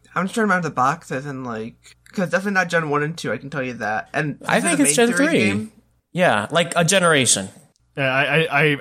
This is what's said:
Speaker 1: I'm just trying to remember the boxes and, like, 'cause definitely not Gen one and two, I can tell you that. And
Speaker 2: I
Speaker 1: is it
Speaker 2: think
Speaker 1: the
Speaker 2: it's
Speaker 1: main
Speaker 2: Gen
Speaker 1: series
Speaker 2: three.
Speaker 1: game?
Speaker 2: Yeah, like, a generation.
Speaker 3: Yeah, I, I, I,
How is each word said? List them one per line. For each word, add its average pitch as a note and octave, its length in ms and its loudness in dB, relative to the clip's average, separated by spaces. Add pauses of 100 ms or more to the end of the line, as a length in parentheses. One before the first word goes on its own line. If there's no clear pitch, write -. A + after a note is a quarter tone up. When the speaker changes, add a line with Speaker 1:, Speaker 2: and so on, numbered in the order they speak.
(140)
Speaker 1:
I'm F3 120 -2
just F#3+ 80 -8
trying A3+ 120 0
to G3 60 2
remember F3 160 0
the - 60 -10
boxes C#3 500 -2
and, C3+ 180 -10
like, A#2 540 -10 (160)
'cause F#3 160 -2
definitely G3 240 -2
not F#3 160 2
Gen E3 220 0
one C#3+ 120 0
and D#3 140 -4
two, D3 160 -4
I A#2 60 -4
can C#3 100 -12
tell C#3 140 -6
you B2+ 120 -6
that. A2 380 -6
And D3 240 -4 (100)
Speaker 2:
I F#3 120 2
Speaker 1:
is A#3+ 60 -2
it - 20 0
Speaker 2:
think E4+ 100 0
Speaker 1:
the C#4+ 80 4
Speaker 2:
it's - 140 4
Speaker 1:
main A#3 100 6
Speaker 2:
Gen A#3+ 80 -2
Speaker 1:
series D4 140 2
Speaker 2:
three. D#4+ 100 2
Speaker 1:
game? G#3+ 320 -2 (400)
Speaker 2:
Yeah, C3 380 2
like, E3 260 0
a E3+ 80 2
generation. D#3 640 2 (480)
Speaker 3:
Yeah, C3+ 180 -2
I, C3+ 100 2
I, D3 220 2 (260)
I, C#3+ 80 -2